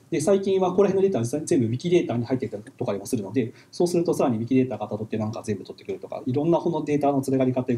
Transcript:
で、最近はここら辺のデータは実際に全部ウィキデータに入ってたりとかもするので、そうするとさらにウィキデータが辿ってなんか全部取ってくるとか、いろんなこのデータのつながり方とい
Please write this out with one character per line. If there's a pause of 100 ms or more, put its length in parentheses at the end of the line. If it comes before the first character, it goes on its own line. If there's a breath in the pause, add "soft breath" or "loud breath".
(100)
で、
最
近
は
こ
こ
ら
辺
の
デ
ー
タ
は
実
際
に
全
部
ウ
ィ
キ
デ
ー
タ
に
入
っ
て
た
り
と
か
も
す
る
の
で、 (160 soft breath)
そ
う
す
る
と
さ
ら
に
ウ
ィ
キ
デ
ー
タ
が
辿
っ
て
な
ん
か
全
部
取
っ
て
く
る
と
か、
い
ろ
ん
な
こ
の
デ
ー
タ
の
つ
な
が
り
方
と
い